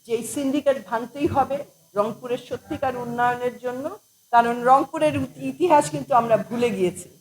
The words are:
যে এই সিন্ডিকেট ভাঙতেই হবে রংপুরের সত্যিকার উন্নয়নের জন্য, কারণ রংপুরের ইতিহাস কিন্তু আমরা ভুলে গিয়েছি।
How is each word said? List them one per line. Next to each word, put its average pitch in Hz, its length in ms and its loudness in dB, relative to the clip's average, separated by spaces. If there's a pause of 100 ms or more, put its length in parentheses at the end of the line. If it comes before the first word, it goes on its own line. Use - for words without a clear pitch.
যে 233 80 -4
এই 226 120 -4
সিন্ডিকেট 277 600 -2
ভাঙতেই 247 400 -4
হবে 269 300 0 (380)
রংপুরের 233 440 -4 (100)
সত্যিকার 262 480 -4
উন্নয়নের 240 640 -2
জন্য, 247 260 -8 (460)
কারণ 240 320 4
রংপুরের 302 520 4 (220)
ইতিহাস 294 540 2
কিন্তু 277 240 -4
আমরা 233 220 4
ভুলে 233 340 0
গিয়েছি। 185 380 -2 (120)